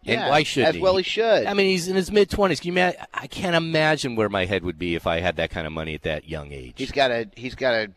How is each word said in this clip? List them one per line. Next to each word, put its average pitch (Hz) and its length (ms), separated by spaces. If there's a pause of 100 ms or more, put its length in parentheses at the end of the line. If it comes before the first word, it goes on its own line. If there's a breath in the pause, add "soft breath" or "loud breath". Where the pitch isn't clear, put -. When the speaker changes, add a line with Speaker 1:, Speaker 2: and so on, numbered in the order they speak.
Speaker 1:
And 120 140
Speaker 2:
Yeah, 170 80
Speaker 1:
why 147 140
shouldn't 147 340
Speaker 2:
as 170 60
well 185 160
Speaker 1:
he? 185 40
Speaker 2:
he 175 60
should. 208 380
Speaker 1:
I 202 80
mean, 196 120
he's 185 220
in 185 80
his 185 160
mid-twenties. 196 480
Can 175 140
you 185 40
ima-, 180 140 (220)
I - 120
can't 180 300
imagine 156 600
where 110 120
my 98 160
head 92 180
would 85 160
be 85 180
if 80 100
I 85 140
had 87 160
that 82 120
kind 82 180
of 78 60
money 80 220
at 76 80
that 78 260
young 73 240
age. 64 240
Speaker 2:
He's 135 160
got 135 180
a, 117 160 (100)
he's 120 180
got 131 180
a 110 240